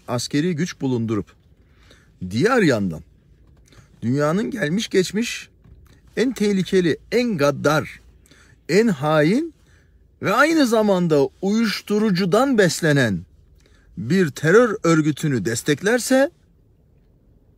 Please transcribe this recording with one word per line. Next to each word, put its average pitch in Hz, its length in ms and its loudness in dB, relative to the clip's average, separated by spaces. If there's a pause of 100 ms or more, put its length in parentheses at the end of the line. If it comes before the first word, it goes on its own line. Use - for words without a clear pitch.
askeri 147 480 -4
güç 175 240 -6
bulundurup 117 540 -4 (960)
diğer 208 320 2
yandan 101 400 0 (1000)
dünyanın 147 480 -2
gelmiş 196 380 -4
geçmiş - 600 -2 (680)
en 240 180 -2
tehlikeli, 190 640 0 (140)
en 226 260 -2
gaddar, 143 640 -2 (680)
en 220 200 4
hain 156 680 0 (680)
ve 156 100 -2
aynı 294 340 2
zamanda 180 640 2 (140)
uyuşturucudan 208 1160 0
beslenen 139 680 0 (680)
bir 156 340 0
terör 196 520 2
örgütünü 156 640 0
desteklerse 226 840 0 (1300)